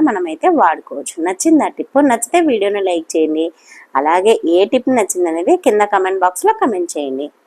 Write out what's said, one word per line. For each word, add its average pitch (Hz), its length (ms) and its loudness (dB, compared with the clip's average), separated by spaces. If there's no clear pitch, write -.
మనమైతే 196 480 0
వాడుకోవచ్చు. 147 520 -4
నచ్చింది 240 400 2
ఆ 175 120 -4
టిప్? - 220 -4
నచ్చితే 240 300 0
వీడియోని 208 500 0
లైక్ 165 220 -4
చేయండి. 160 340 0
అలాగే 180 380 2
ఏ 170 180 4
టిప్ 247 340 0
నచ్చిందనేది 180 580 -2
కింద 208 260 2
కామెంట్ 190 420 -2
బాక్స్లో 349 360 0
కామెంట్ 190 320 -2
చేయండి. 139 360 -6